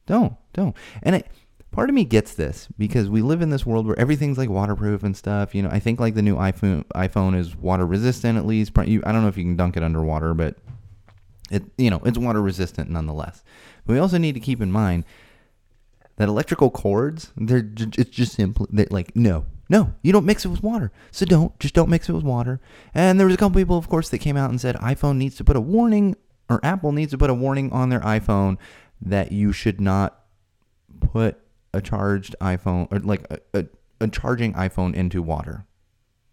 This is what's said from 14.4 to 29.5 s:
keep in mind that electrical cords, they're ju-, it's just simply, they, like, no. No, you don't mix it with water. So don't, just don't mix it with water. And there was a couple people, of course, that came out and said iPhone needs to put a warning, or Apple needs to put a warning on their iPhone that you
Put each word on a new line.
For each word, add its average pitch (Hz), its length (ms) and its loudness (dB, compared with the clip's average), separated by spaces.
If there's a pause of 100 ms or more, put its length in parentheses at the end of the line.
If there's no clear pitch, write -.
keep 117 220 -2
in 92 100 0
mind 95 320 0 (1120)
that 107 120 0
electrical 123 420 2
cords, 135 680 -2
they're 120 240 2
ju-, 110 380 -6
it's 131 120 2
just - 220 -2
simply, 101 400 0
they, 101 140 4
like, 92 280 -4
no. 95 300 2 (240)
No, - 240 4 (100)
you 175 100 4
don't 208 120 6
mix 202 200 0
it 190 40 -2
with 170 140 -4
water. 208 300 -2 (180)
So - 160 -2
don't, 170 320 4
just - 160 -4
don't 165 160 4
mix 165 180 0
it 175 40 -2
with 165 120 -2
water. 127 360 -2 (340)
And 185 240 4
there 196 80 6
was 185 80 6
a - 20 0
couple 190 240 4
people, 180 160 2
of 165 120 -4
course, 165 220 0
that 123 80 -2
came 147 180 -2
out 135 140 0
and 120 100 -2
said 123 160 -2
iPhone 135 400 0
needs 131 200 -2
to - 80 -8
put 143 120 4
a 120 40 0
warning, 208 540 2 (340)
or 123 140 2
Apple 160 300 -2
needs 151 180 -2
to 131 80 -6
put 143 100 4
a 131 60 2
warning 135 380 -2
on 127 180 0
their 123 100 0
iPhone 101 560 0 (460)
that 95 280 -2
you 101 220 0